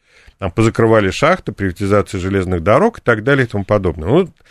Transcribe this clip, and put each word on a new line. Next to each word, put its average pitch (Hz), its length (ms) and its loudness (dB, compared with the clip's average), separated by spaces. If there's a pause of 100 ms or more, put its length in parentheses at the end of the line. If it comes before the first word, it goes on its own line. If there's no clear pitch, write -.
(400)
Там 95 120 -4
позакрывали 113 600 2
шахты, 165 400 -2
приватизация 98 680 -2
железных 90 440 -2
дорог 147 360 2
и - 20 -20
так 110 220 0
далее 135 220 0
и - 20 -4
тому 98 180 -6
подобное. 87 440 -2
Ну, 165 200 0 (220)